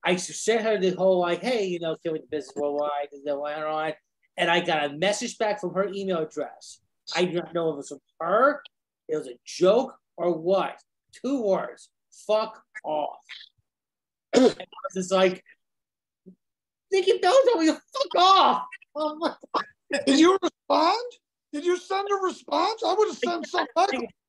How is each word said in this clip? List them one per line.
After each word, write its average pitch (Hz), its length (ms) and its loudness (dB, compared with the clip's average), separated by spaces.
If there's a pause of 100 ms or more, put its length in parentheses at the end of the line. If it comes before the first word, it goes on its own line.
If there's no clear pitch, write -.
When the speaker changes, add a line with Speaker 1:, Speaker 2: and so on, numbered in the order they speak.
Speaker 1:
I 175 80 2
s-, 180 280 -4
sent 220 220 0
her 214 160 0
the 185 140 0
whole, 185 280 2
like, 175 220 -2
"Hey, 233 240 -2
you 180 140 -4
know, 160 220 -4
can 165 120 -4
we 156 60 -6
do - 100 -20
business 147 260 -8
worldwide?" 143 560 -4
And 143 140 -20
then 143 120 -4
went 147 240 -6
on, 156 300 -4 (460)
and 175 120 0
I 175 100 4
got 165 260 -2
a 143 100 -8
message 202 420 -2
back 214 220 -2
from 180 140 -6
her 196 180 0
email 190 280 -4
address. - 600 -10 (340)
I 175 120 2
do 156 120 -4
not 165 140 -8
know 170 180 0
if 147 40 -4
it - 20 -10
was 139 120 -14
from 143 100 -14 (220)
her, 233 420 2 (460)
it 156 80 -4
was 139 120 -6
a 123 160 -16
joke, 220 500 2 (220)
or 175 160 -2
what. 165 460 -2 (440)
Two 262 200 -2
words, 170 480 -4 (360)
"Fuck 214 360 -2 (200)
off." 151 360 -6 (1120)
<clears throat> - 20 -8
And 254 120 8
I - 80 8
was - 400 -14
just 185 180 -4
like, 185 320 2 (1500)
"Nikki 381 280 2
Bell 381 280 4
told 453 140 2
me 320 60 4
to 302 140 2 (120)
fuck - 240 -4
off." 349 460 4 (340)
<laughs> - 1120 -6
Speaker 2:
Did 269 140 4
you 370 200 6
respond? 359 720 0 (400)
Did 294 140 -8
you 359 100 0
send 392 360 -6
a 381 120 -2
response? 370 640 -2
I 339 80 2
would 427 140 2
have 285 100 -8
sent 349 300 -4
something 339 520 0
back. 226 140 -10 (140)